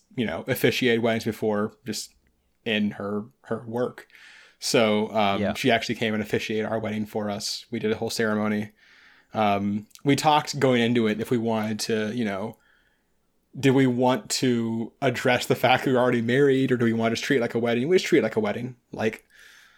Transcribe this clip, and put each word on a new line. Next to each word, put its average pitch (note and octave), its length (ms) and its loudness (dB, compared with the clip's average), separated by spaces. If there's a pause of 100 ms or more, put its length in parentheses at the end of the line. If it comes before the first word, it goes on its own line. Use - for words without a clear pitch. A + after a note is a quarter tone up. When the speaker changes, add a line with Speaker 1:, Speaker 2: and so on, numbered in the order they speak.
(160)
Speaker 1:
you A#2 100 -2
know, - 220 -6
officiated A#2+ 520 2
weddings A2+ 240 0
before G#2+ 520 -2 (100)
just - 260 -10 (520)
in G#2 280 0
her, G#2 320 -6 (200)
her - 220 -6
work. A#2 420 -6 (500)
So, G#2+ 580 2
um, G2 240 2
Speaker 2:
Yeah. F#2+ 140 0
Speaker 1:
she - 160 0
actually A2+ 240 2
came A2 180 -2
and G#2+ 100 -2
officiated G#2+ 440 -4
our A2 140 -4
wedding G#2+ 260 -6
for G#2 240 -6
us. - 400 -8
We A#2 80 -6
did G#2+ 140 -2
a G#2+ 40 -4
whole A2+ 140 -6
ceremony. G#2+ 600 -2 (600)
Um, G2+ 540 0 (160)
we C#3 140 2
talked D3+ 420 2
going B2+ 240 4
into A#2 240 2
it G#2+ 140 0
if A2+ 100 -4
we B2 80 2
wanted A2 420 -2
to, G#2+ 360 -2
you A#2+ 80 -2
know, G2+ 320 -6 (1000)
did C3+ 120 2
we C3+ 160 6
want B2 440 0
to A2+ 720 -2
address B2+ 460 0
the C3+ 80 2
fact B2 320 2
we C#3 60 2
were B2 80 4
already B2 220 2
married, C3+ 500 2
or B2 40 2
do A#2 80 2
we A2+ 80 4
want A2+ 200 0
to - 20 -2
just - 100 -4
treat C#3+ 120 2
it A#2+ 60 2
like A#2 120 -2
a A#2+ 60 0
wedding? A#2 280 0
We F#3 80 4
just F#3+ 100 0
treat D#3 120 4
it A2 40 4
like - 140 0
a A2 40 0
wedding. A#2 340 -4 (160)
Like, - 340 -4 (540)